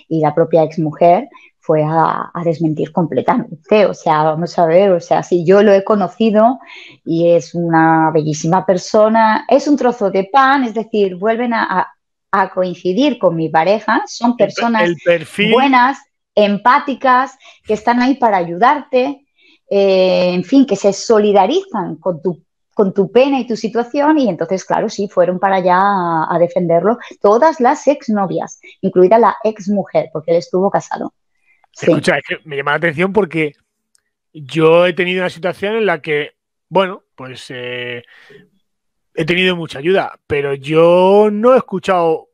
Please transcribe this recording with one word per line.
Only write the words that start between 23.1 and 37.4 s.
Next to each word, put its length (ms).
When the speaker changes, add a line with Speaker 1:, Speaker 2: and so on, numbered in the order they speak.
Speaker 1:
pena 280
y 60
tu 100
situación, 600
y 100
entonces, 380
claro, 240
sí, 180
fueron 320
para 180
allá 200
a, 580
a 40
defenderlo 580
todas 380
las 280
exnovias, 720
incluida 380
la 240
exmujer, 680
porque 200
él 60
estuvo 340
casado. 420
Sí. 200
Speaker 2:
Escucha, 260
es 100
que 180
me 120
llama 140
la 60
atención 360
porque 400
yo 540
he 60
tenido 280
una 80
situación 460
en 100
la 160
que, 300
bueno, 360
pues, 340